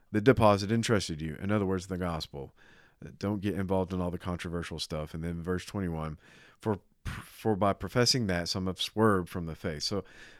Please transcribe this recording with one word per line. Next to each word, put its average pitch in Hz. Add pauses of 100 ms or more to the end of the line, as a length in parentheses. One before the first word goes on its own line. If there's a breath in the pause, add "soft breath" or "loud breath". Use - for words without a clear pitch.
(100)
the 107
deposit 104
entrusted 101
you." 78
In 98
other 104
words, 92
the 95
gospel. 78 (500 soft breath)
Uh, 76
don't 101
get 98
involved 95
in 92
all 87
the 87
controversial 85
stuff. 78
And 80
then 85
verse 90
twenty-one, 80 (400 soft breath)
"For, 104 (240)
for -
by 98
professing 120
that, 87
some 92
have 92
swerved 101
from 87
the 80
faith." 80
So 98 (380 loud breath)